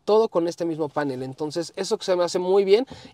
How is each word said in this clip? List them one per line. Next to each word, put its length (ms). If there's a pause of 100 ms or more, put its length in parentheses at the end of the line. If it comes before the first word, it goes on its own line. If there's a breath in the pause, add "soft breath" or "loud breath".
todo 240
con 180
este 160
mismo 240
panel. 360
Entonces 520
eso 220
que 80
se 100
me 80
hace 160
muy 240
bien 220 (280 loud breath)